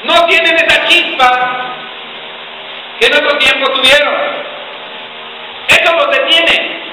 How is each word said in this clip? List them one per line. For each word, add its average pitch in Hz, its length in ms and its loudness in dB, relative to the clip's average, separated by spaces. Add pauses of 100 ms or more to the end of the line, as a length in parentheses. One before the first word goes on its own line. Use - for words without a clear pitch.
No 339 220 4
tienen 330 280 2
esa 320 320 2
chispa 254 840 2 (1300)
que 240 60 4
en 285 80 2
otro 294 240 2
tiempo 269 340 2
tuvieron. 262 420 4 (1500)
Eso 659 300 4
los 571 160 2
detiene. 330 720 2 (100)